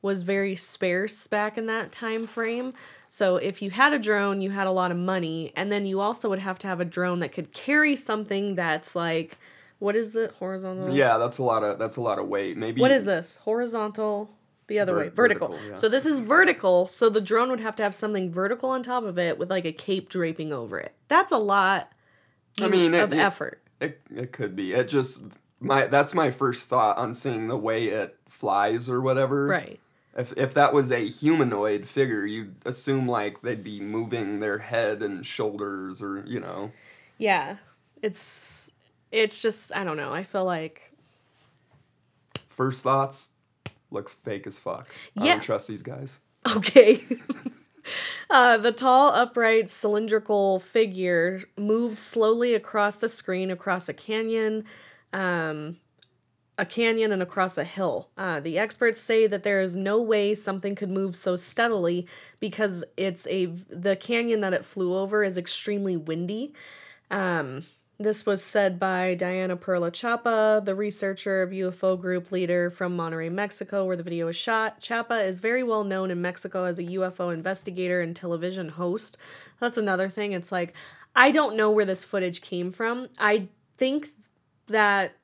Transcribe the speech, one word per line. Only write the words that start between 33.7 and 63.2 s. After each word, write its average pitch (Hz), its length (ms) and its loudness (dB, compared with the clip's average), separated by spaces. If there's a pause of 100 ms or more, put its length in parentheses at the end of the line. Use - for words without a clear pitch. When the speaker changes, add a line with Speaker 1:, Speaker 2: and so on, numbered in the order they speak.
Speaker 2:
moving 107 600 -4
their 101 200 -2
head 110 420 -2
and 101 240 -4
shoulders 101 800 -6
or, 98 240 -6
you 117 120 -6
know. 95 320 -8 (460)
Speaker 1:
Yeah. 185 380 0 (460)
It's, - 720 -2 (360)
it's 220 320 0
just, - 340 -2
I 196 80 -4
don't 160 140 -4
know. 135 160 -4
I 170 100 -4
feel 190 220 -4
like 160 480 -6 (1600)
Speaker 2:
First 131 340 -2
thoughts, 135 480 0 (580)
looks - 240 -10
fake 101 340 -8
as 95 100 -14
fuck. - 300 -10 (300)
I 208 80 0
Speaker 1:
Yeah. 320 80 6
Speaker 2:
don't - 100 -2
trust - 240 -2
these - 160 -10
guys. - 360 -12 (360)
Speaker 1:
Okay. 220 540 8
<laughs> - 40 0 (1160)
Uh, 247 280 8
the 226 140 2
tall, 262 380 6
upright, 226 600 4
cylindrical 208 880 2
figure 185 840 0 (160)
moved 214 420 0
slowly 233 540 4
across 208 440 0
the 226 120 -2
screen, 190 420 -2
across 185 380 -4
a - 40 -6
canyon, 220 720 -2 (480)
um, 165 640 -4 (840)
a 196 80 -2
canyon 226 460 0
and 190 120 0
across 185 340 -2
a 151 80 -2
hill. 170 520 -4
Uh, 180 220 -4
the 160 180 -4
experts 220 420 0
say 226 280 4
that 196 160 0
there 196 180 2
is 185 140 -2
no 196 240 2
way 214 360 2
something 196 400 -4
could 190 160 -6
move 190 260 -2
so 180 180 2
steadily 180 720 0 (320)
because 196 460 -2 (100)
it's 185 320 -2